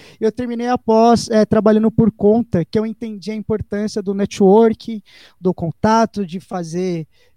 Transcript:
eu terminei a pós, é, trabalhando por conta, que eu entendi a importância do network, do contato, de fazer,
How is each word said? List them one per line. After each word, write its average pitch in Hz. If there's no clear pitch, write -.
eu 220
terminei 240
a 247
pós, 226
é, 220
trabalhando 214
por 220
conta, 208
que -
eu 220
entendi 214
a 214
importância 214
do 196
network, 208
do 180
contato, 214
de 175
fazer, 175